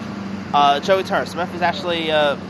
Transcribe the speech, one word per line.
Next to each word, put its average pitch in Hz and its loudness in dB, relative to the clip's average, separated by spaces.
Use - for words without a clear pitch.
Uh, 143 4
Jodie 190 2
Turner-Smith 180 -2
is 175 -4
actually, 170 0
uh, 147 4